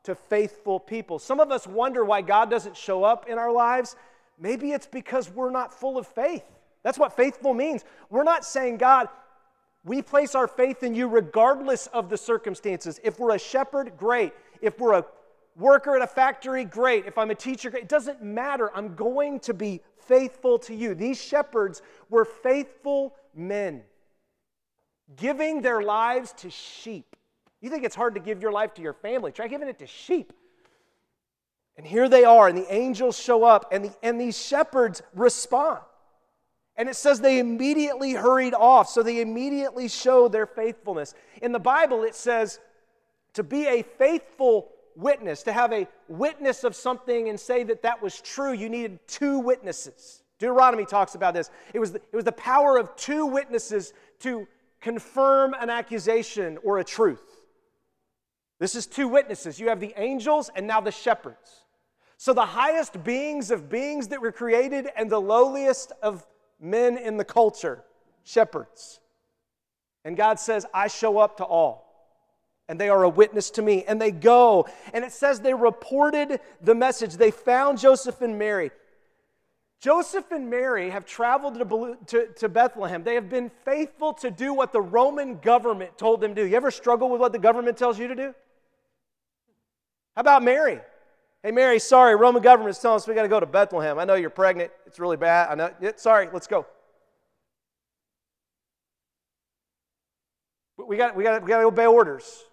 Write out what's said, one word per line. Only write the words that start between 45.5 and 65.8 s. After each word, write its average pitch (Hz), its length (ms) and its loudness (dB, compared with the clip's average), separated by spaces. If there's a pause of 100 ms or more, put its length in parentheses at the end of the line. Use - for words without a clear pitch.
have 233 180 0
a 208 160 -4 (180)
witness 254 580 -4
of 220 120 -4
something 240 540 -6
and 208 100 -10
say 247 220 -4
that 220 180 -6
that 233 220 -4
was 190 180 -8
true, 277 320 -8
you 220 160 -8
needed 220 300 -10 (100)
two 277 300 -4
witnesses. - 840 -8 (160)
Deuteronomy 247 460 4
talks 196 300 -2
about 185 180 -2
this. 170 180 -6 (220)
It 220 60 -6
was 208 140 -4
the, - 100 -12 (100)
it 214 40 -4
was 226 80 -4
the 233 80 -2
power 269 440 2
of 233 180 -2
two 302 300 -6
witnesses 240 680 -6 (240)
to 233 280 -10 (360)
confirm 269 720 0
an 240 160 -8
accusation 220 920 -4
or 202 160 -2
a 180 60 -4
truth. - 640 -4 (1120)
This 185 160 -6
is 233 120 -10
two 269 220 -6
witnesses. 226 500 -2
You 226 120 -4
have 226 100 -4
the 208 160 -12
angels 262 580 -4
and 190 120 -8
now 220 160 -2
the 202 100 -6
shepherds. - 720 -6 (540)
So 254 160 0
the 240 100 2
highest 254 580 -2
beings 262 480 -6
of 190 200 -6
beings 269 380 -6
that 269 120 -10
were 226 120 -6
created 254 600 -4
and 220 160 -6
the 220 100 0
lowliest 254 720 0 (100)